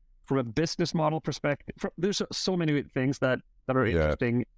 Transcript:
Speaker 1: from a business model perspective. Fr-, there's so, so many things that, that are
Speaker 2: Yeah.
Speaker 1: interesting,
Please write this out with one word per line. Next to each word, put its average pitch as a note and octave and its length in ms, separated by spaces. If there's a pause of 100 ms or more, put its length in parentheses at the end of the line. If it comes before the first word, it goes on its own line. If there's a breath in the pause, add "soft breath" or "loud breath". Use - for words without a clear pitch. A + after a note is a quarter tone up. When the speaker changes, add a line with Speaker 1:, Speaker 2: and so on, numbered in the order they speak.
(260)
Speaker 1:
from C3+ 120
a C3+ 60
business D#3 500
model D#3 260
perspective. - 580
Fr-, - 100 (100)
there's F#3+ 200
so, G3 140
so - 240
many D#3 280
things C3+ 360
that, C3 200 (280)
that B2+ 80
are C3 100
Speaker 2:
Yeah. F#2 100
Speaker 1:
interesting, G2 500 (120)